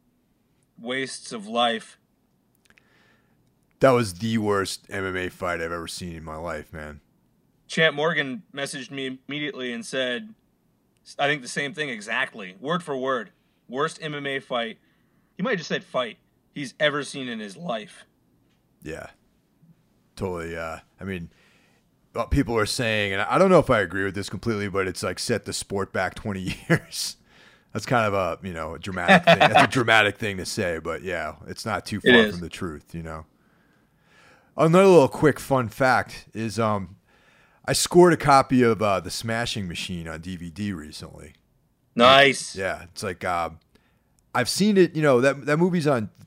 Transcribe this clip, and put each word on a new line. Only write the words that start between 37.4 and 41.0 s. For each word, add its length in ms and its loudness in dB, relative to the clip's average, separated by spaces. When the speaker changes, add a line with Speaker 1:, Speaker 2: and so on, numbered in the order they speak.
Speaker 2:
I 100 -2
scored 380 6
a 60 4
copy 460 6
of, 180 4
uh, 180 2
The 120 -8
Smashing 560 -4
Machine 400 -8
on 120 -10
D 160 -10
V 140 -12
D 240 -6
recently. 600 -14